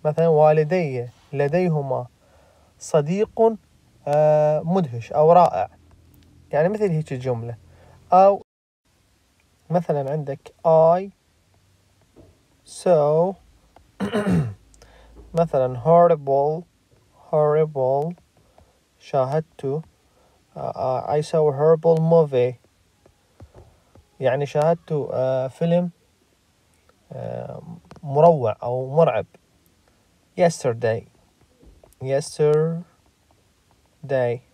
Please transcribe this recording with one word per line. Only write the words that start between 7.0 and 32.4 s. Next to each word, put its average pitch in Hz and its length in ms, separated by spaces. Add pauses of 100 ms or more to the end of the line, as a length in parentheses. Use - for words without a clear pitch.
الجملة. 120 440 (560)
أو 196 300 (1300)
مثلًا 147 420
عندك 139 400 (460)
I 196 120 (1600)
saw 165 680 (680)
<clears throat> 202 120 (1300)
مثلًا 127 400
horrible، 156 800 (720)
horrible 151 800 (840)
شاهدت، 143 640
آه، 143 180 (720)
آه، 131 640
I 151 40
saw - 60
a 151 280
horrible 160 420
movie، 143 540 (1700)
يعني 135 260
شاهدت، 160 460 (200)
آه، 131 360
فيلم، 170 420 (1200)
آه، 60 500 (400)
مروع 143 600
أو 131 340
مرعب. 139 300 (1120)
Yesterday. 120 680 (960)
Yesterday. 147 2250 (160)